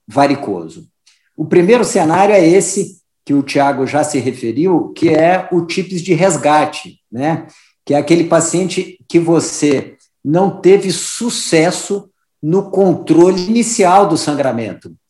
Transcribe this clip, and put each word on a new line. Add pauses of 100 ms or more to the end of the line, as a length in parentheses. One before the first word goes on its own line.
varicoso. (480)
O
primeiro
cenário
é
esse (260)
que
o
Thiago
já
se
referiu,
que
é
o
tips
de
resgate, (120)
né? (400)
Que
é
aquele
paciente
que
você (280)
não
teve
sucesso (320)
no
controle
inicial
do
sangramento. (160)